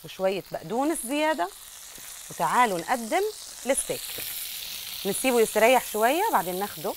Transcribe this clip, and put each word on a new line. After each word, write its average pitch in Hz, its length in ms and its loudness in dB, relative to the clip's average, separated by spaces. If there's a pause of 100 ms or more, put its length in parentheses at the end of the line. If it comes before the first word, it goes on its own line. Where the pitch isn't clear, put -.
وشويه 190 480 -2
بقدونس 262 540 -2
زياده. 311 440 0 (800)
وتعالوا 185 500 2
نقدم 247 440 0 (420)
الستيك، - 360 0 (1040)
نسيبه 233 360 2
يستريح 220 440 6
شويه 254 460 2
بعدين 180 280 0
ناخده. 202 380 -4